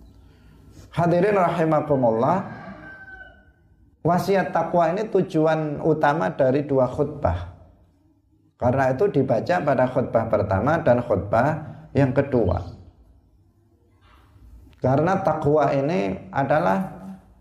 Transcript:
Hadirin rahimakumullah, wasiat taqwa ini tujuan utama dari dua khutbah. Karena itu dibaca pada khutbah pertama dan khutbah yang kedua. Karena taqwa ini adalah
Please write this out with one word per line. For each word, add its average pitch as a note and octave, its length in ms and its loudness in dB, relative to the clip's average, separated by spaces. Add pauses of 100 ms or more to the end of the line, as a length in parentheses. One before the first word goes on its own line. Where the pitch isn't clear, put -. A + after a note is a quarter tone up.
(920)
Hadirin F3 440 2
rahimakumullah, D3+ 1000 2 (1700)
wasiat F3+ 480 2
taqwa E3 400 0
ini G#3+ 160 -4
tujuan D#3 720 0
utama D#3 520 0
dari C#3 320 2
dua C3+ 240 2
khutbah. - 640 -4 (1040)
Karena B2+ 360 0
itu C3+ 160 2
dibaca C3+ 520 0
pada C3 280 2
khutbah A#2 360 0
pertama G#2+ 560 0
dan B2 240 4
khutbah A2+ 600 0 (280)
yang B2+ 200 2
kedua. B2+ 480 0 (2250)
Karena D#3 400 2
taqwa D3 520 2
ini F#3 600 -2
adalah E3+ 600 0 (480)